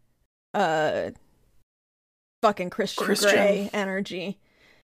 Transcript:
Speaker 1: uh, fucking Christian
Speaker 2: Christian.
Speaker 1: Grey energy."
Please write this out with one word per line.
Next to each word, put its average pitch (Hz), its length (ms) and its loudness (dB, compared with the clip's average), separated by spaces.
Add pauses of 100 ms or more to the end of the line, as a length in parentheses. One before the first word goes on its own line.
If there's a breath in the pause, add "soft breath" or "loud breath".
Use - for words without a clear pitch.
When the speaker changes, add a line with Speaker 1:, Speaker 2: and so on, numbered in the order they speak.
(540)
Speaker 1:
uh, 156 580 0 (1300)
fucking 202 280 2
Christian - 360 -4
Speaker 2:
Christian. 202 240 2
Speaker 1:
Grey 202 420 2
energy." 190 680 -4 (560 soft breath)